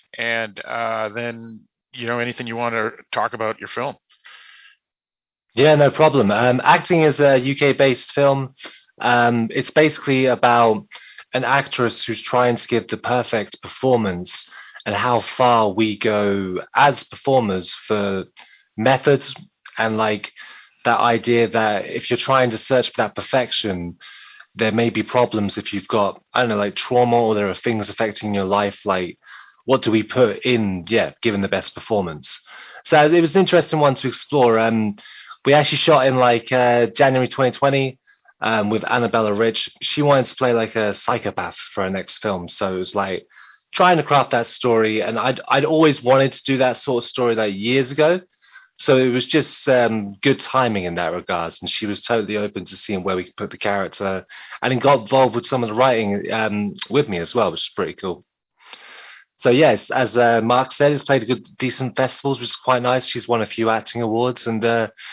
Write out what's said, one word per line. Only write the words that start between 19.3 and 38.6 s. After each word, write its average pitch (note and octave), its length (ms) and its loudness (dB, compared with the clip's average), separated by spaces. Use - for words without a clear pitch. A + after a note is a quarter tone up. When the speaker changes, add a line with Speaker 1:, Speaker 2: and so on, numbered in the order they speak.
Speaker 2:
and, A2 200 -2
like, G#2+ 340 -2
that A#2 140 2
idea A#2 480 2
that G#2+ 400 0
if - 220 -8
you're A#2+ 80 -2
trying B2+ 340 2
to A2 60 -6
search B2+ 300 0
for - 140 -4
that G#2 140 -4
perfection, G2 800 -4
there A2 160 0
may A#2 180 2
be G#2+ 140 -2
problems A2 540 0
if - 160 -10
you've G2 160 -8
got, G2+ 320 -2
I - 80 2
don't A#2+ 80 0
know, G#2 80 -2
like, G2+ 180 -2
trauma B2 420 2
or A2 180 2
there G2+ 140 0
are F2+ 40 -4
things G#2+ 360 -4
affecting G#2+ 440 -4
your G2 120 -2
life, G2+ 400 -2
like, F#2 320 -2
what C4 160 2
do A2+ 100 -2
we G#2+ 120 4
put A2+ 420 0
in, G2+ 420 0
yeah, G2 340 0
giving G2+ 200 -2
the G2 80 -2
best - 240 -4
performance? F2 680 -4
So D3+ 200 6
it E3+ 160 4
was D#3+ 140 2
an F#3+ 60 6
interesting D#3+ 380 2
one C#3 160 4
to - 120 -6
explore. A#2+ 520 2
Um, A2 360 0
we C3+ 80 4
actually D3 260 4
shot D3 280 4
in, C3 80 2
like, B2 360 2
uh, A#2+ 360 2
January C3 400 2
twenty B2+ 240 0
twenty, C3+ 480 0
um, G#2+ 280 0